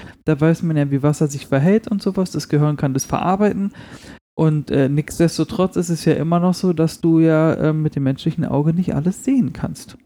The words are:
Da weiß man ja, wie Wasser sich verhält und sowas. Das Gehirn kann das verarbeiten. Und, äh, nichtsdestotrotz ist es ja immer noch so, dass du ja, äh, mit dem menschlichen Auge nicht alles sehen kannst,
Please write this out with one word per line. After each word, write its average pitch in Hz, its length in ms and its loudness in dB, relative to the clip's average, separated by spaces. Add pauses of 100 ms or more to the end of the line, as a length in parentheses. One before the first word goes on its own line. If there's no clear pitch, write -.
(260)
Da 151 140 2
weiß 160 240 2
man 160 120 0
ja, 143 160 0
wie 139 100 0
Wasser 147 260 2
sich 139 200 -10
verhält 180 400 2
und 202 140 -2
sowas. 190 300 -2
Das - 180 -6
Gehirn 151 260 2
kann 143 180 -2
das 135 120 -4
verarbeiten. 196 680 0 (680)
Und, 156 340 0
äh, 135 160 2
nichtsdestotrotz 160 880 0
ist 180 140 -2
es 165 160 -4
ja 160 80 4
immer 165 260 0
noch 180 140 2
so, 180 180 0
dass 160 300 -2
du 165 180 4
ja, 160 360 4
äh, 156 180 0
mit 151 240 -2
dem 139 60 0
menschlichen 139 420 -2
Auge 147 280 0
nicht 180 220 -2
alles 170 300 -2
sehen 262 260 2
kannst, - 540 -10